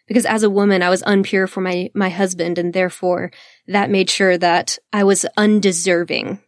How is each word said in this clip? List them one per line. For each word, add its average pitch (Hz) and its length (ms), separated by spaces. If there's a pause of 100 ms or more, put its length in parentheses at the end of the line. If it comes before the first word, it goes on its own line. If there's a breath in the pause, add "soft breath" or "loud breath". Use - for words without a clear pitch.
Because 214 180
as 214 180
a 214 60
woman, 196 320
I 180 80
was 185 140
unpure 196 460
for - 100
my, 180 340
my 196 140
husband, 180 500
and 175 140
therefore 180 600 (360 loud breath)
that 202 220
made 190 200
sure 185 280
that 175 420 (140)
I 202 100
was 196 220 (100)
undeserving 190 1120